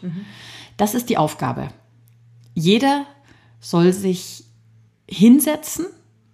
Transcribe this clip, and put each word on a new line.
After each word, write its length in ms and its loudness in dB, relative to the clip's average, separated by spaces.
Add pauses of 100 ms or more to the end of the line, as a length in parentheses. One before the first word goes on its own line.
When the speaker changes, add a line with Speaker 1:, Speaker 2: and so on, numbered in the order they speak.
Speaker 1:
Mhm. 220 -10 (520)
Speaker 2:
Das 160 0
ist 160 -4
die 80 0
Aufgabe. 520 -4 (840)
Jeder 540 0 (520)
soll 320 2
sich 520 -6 (680)
hinsetzen 800 2 (460)